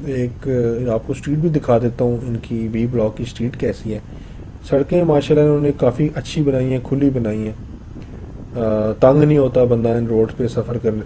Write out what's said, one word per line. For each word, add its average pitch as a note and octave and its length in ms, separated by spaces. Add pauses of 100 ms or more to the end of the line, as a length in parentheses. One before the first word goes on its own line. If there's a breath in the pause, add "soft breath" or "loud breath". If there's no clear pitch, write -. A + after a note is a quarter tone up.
(240)
एक A#2+ 80 (600)
आपको A2 200
street D3 240
भी E3 100
दिखा C3+ 300
देता A#2+ 260
हूँ, A#2+ 240
इनकी A2+ 400
B A2+ 180
block A2+ 300
की B2 80
street A#2 320
कैसी - 340
है। G#2+ 120 (680 loud breath)
सड़कें C#3+ 320
माशाल्लाह D3+ 440
इन्होंने D3 260
काफ़ी C#3+ 440
अच्छी D3 260
बनाई C3+ 220
हैं, C3 180
खुली C#3 280
बनाई A2 280
हैं। A2 160
अ, - 1400
तंग C3+ 300
नहीं D3+ 160
होता B2+ 260
बंदा A#2 260
इन A#2 160
road A2 260
पे A#2+ 160
सफ़र A#2 300
कर, G#2+ 280